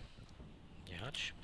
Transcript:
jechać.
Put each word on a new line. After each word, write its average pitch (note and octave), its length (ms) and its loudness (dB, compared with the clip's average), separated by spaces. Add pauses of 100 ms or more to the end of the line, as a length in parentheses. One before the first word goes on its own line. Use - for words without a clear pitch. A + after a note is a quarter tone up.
(880)
jechać. F#2 460 4 (100)